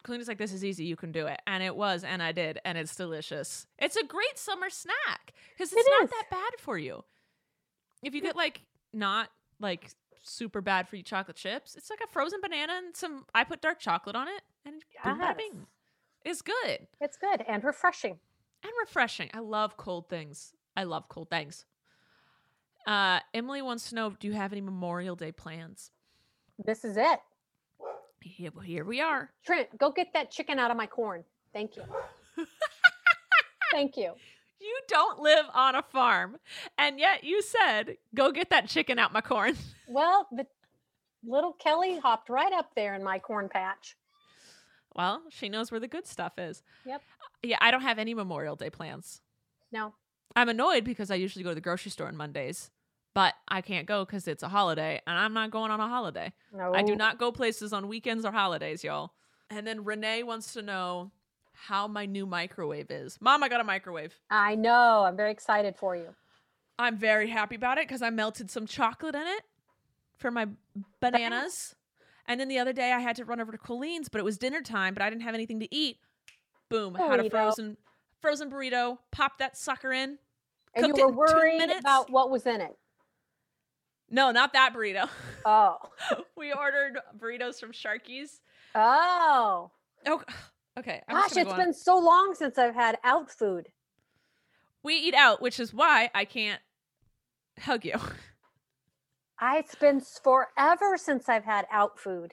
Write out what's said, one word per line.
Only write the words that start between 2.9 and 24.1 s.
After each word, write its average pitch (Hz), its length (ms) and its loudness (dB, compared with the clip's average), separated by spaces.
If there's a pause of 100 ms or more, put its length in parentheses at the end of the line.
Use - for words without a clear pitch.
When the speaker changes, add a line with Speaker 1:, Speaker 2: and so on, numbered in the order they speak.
Speaker 1:
delicious. 160 720 -10 (120)
It's 294 180 -4
a 440 80 0
great 415 340 -6
summer 381 320 -8
snack - 640 -8 (260)
'cause 359 140 -6
it's 466 140 4
Speaker 2:
It 554 40 10
Speaker 1:
not 539 140 6
Speaker 2:
is. - 60 -2
Speaker 1:
that 440 200 -8
bad 427 300 -6
for 220 180 -8
you. 127 260 -10 (1000)
If 269 120 -8
you 294 60 -6
Speaker 2:
Yeah. 381 80 -4
Speaker 1:
get, 320 80 -6
like, 320 260 -4 (300)
not, 214 380 -2 (300)
like, 190 320 -6 (300)
super 208 400 -10
bad 185 260 0
for 214 80 -14
you 180 80 -14
chocolate 190 340 -8
chips, - 380 -10
it's - 140 -18
like 427 120 -12
a 440 60 -8
frozen 339 320 -4
banana 330 340 -6
and 359 220 -12
some, 302 380 -12
I 233 100 4
put - 180 -8
dark 330 180 -2
chocolate 202 360 -4
on 269 120 -6
it, 392 140 -10 (220)
and 311 200 -18 (180)
boom, 269 180 -4
bada 359 160 -2
Speaker 2:
Yes. - 0 -
Speaker 1:
bing. 403 320 -12 (560)
It's - 180 -8
good. 440 460 -6 (120)
Speaker 2:
It's 294 180 -8
good 370 240 -2
and 208 220 -4
refreshing. 277 560 -2 (420)
Speaker 1:
And 427 180 -10
refreshing. 247 540 -4
I 220 60 -12
love 214 360 -4
cold 175 320 -10
things. 151 460 -14 (220)
I 190 80 -4
love 165 240 -8
cold 165 220 -16
things. 160 360 -6 (1200)
Uh, 196 340 2 (140)
Emily 262 280 -6
wants 240 260 -8
to 233 60 -12
know, 220 160 -4